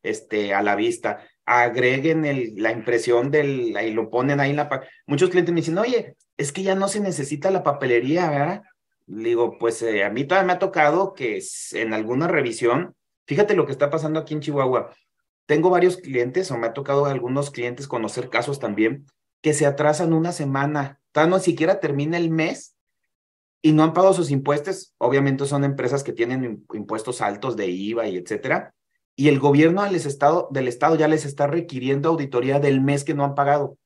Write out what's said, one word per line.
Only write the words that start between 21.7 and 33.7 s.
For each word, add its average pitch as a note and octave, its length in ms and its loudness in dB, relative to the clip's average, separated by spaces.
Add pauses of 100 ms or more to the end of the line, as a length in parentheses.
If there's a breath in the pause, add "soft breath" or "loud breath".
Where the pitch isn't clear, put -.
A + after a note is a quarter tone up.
termina D3+ 380 -2
el E3+ 140 0
mes D#3+ 440 -2 (880)
y D#3 100 6
no D#3 100 6
han D#3+ 100 2
pagado F#3+ 220 6
sus E3 160 0
impuestos. D3 680 -2
Obviamente C#3 480 2
son C#3 180 0
empresas C#3 400 -2
que B2 80 -8
tienen B2+ 320 -2
im-, G#2+ 320 -10
impuestos A2 440 -8
altos G#2 360 -4
de G2+ 100 -4
iva G#2 400 -4
y F#2+ 100 -6
etcétera, B2+ 560 -6 (440)
y C#3+ 120 4
el C#3 100 4
gobierno D#3 440 4
del G3 140 -2
estado, C#3+ 540 0
del C3 160 -2
estado D#3+ 300 2
ya D3+ 100 4
les D3+ 200 2
está C#3+ 200 -2
requiriendo C#3+ 640 -2
auditoría C3+ 500 0
del C#3 220 2
mes C#3 240 2
que D#3+ 80 -4
no C#3+ 100 0
han C#3 120 -2
pagado. C#3+ 520 0